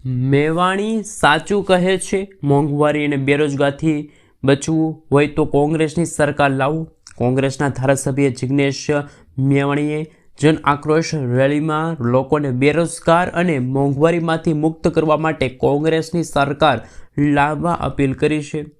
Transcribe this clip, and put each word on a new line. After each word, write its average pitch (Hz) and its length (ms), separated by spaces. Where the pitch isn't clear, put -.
મેવાણી 165 960
સાચું 165 600
કહે 185 340
છે? 190 340
મોંઘવારી 147 640
અને 143 100
બેરોજગારથી 143 960
બચવું 156 680
હોય 143 160
તો 147 180
કોંગ્રેસની 156 600
સરકાર 143 440
લાવો. 147 380
કોંગ્રેસના 135 540
ધારાસભ્ય 135 600
જિગ્નેશ 139 580
મેવાણીએ 143 680
જન 156 220
આક્રોશ 151 520
રેલીમાં 147 880
લોકોને 131 480
બેરોજગાર 165 760
અને 170 300
મોંઘવારીમાંથી 160 920
મુક્ત 160 340
કરવા 156 300
માટે 151 320
કોંગ્રેસની 156 760
સરકાર 143 640
લાવવા 147 560
અપીલ 139 400
કરી 151 300
છે. 151 200